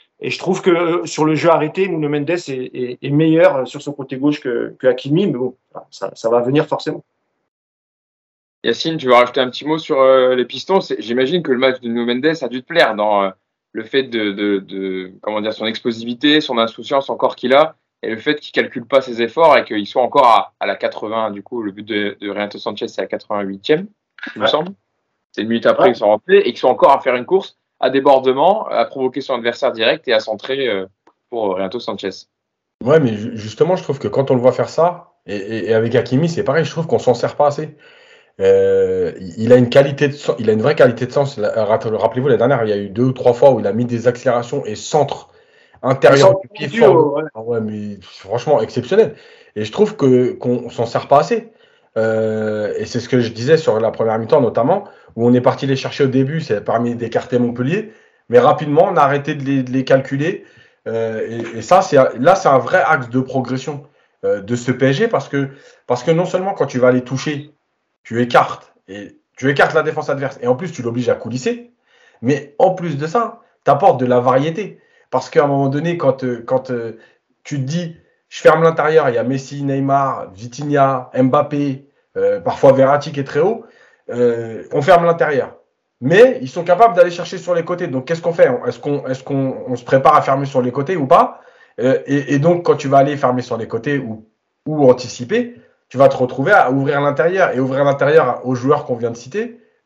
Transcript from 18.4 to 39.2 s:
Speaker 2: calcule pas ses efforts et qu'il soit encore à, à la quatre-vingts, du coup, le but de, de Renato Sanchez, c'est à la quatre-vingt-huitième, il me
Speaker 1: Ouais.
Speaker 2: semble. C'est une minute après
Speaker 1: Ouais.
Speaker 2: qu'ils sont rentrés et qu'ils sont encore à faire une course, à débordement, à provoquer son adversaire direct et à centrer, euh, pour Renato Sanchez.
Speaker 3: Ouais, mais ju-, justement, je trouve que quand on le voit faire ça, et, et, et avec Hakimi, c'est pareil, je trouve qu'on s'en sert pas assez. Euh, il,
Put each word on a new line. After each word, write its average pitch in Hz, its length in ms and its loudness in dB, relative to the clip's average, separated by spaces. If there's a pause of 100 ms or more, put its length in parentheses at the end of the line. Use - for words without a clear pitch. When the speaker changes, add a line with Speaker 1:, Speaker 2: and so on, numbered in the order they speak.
Speaker 2:
calcule 120 320 -4
pas 139 160 2
ses 117 220 -4
efforts 143 340 4
et 117 80 2
qu'il 104 220 -6
soit 131 160 -2
encore 123 240 4
à, 107 340 4
à 131 60 -4
la - 100 -2
quatre-vingts, 113 540 -4
du 101 120 -10
coup, 117 200 -8
le 101 100 -6
but 104 160 -14
de, 104 320 -2
de 104 80 -8
Renato 101 300 -6
Sanchez, 107 280 -8
c'est - 140 -8
à 95 40 -4
la - 40 -8
quatre-vingt-huitième, 107 800 -4 (500)
il 110 40 -10
me - 40 0
Speaker 1:
Ouais. 139 60 0
Speaker 2:
semble. 170 220 -2 (600)
C'est - 80 -8
une 110 80 -6
minute 113 160 -2
après 120 200 2
Speaker 1:
Ouais. 185 60 6
Speaker 2:
qu'ils 117 100 -2
sont 104 80 2
rentrés 101 300 4
et - 60 4
qu'ils 120 140 -4
sont 135 100 2
encore 135 240 6
à - 80 4
faire 123 160 0
une 120 80 -6
course, 190 320 -2 (240)
à 127 80 2
débordement, 139 800 2
à 117 160 0
provoquer 131 380 -6
son 135 120 -4
adversaire 117 380 -2
direct 113 340 -2
et 127 60 -2
à 110 80 2
centrer, 127 480 -6
euh, 98 160 -4 (460)
pour 107 240 -4
Renato 95 260 -6
Sanchez. 101 300 -8 (720)
Speaker 3:
Ouais, 156 160 4
mais 113 140 0
ju-, 113 220 -8
justement, 151 380 -2
je 170 80 -4
trouve 139 160 -6
que 107 100 -6
quand 131 220 -2
on 135 40 2
le 123 60 0
voit 127 120 4
faire 120 160 -4
ça, 170 440 -2 (140)
et, 101 100 -8
et, 101 340 -6
et 113 40 2
avec 117 200 0
Hakimi, 151 340 0
c'est - 160 -4
pareil, 147 220 0
je - 40 -8
trouve 165 160 -6
qu'on 113 120 0
s'en 123 160 2
sert - 220 -4
pas 147 100 2
assez. 156 280 -4 (640)
Euh, 95 800 2
il, 95 260 -10